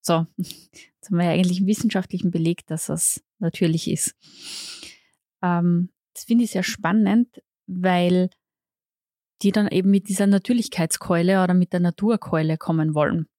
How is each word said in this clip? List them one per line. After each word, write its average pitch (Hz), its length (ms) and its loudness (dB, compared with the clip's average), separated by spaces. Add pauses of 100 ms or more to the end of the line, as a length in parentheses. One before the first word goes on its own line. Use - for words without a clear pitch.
So, 165 300 0
<laughs> - 60 -18
jetzt - 720 -14
haben 185 80 0
wir 175 80 2
ja 170 60 0
eigentlich 180 280 0
einen 190 80 0
wissenschaftlichen 190 640 -2
Beleg, 170 340 -2
dass 160 220 -8
das - 360 -4 (140)
natürlich 165 520 -2
ist. - 260 -4 (1300)
Ähm, 175 480 2 (220)
das - 120 -16
finde 240 200 2
ich - 60 -6
sehr 180 120 -2
spannend, 208 800 0 (260)
weil 180 640 2 (1120)
die 196 80 4
dann 208 160 2
eben 185 240 2
mit 196 180 2
dieser 202 180 0
Natürlichkeitskeule 190 1160 0
oder 180 100 2
mit 180 180 2
der 185 80 -2
Naturkeule 170 760 0
kommen 156 380 -2
wollen. 151 320 0 (120)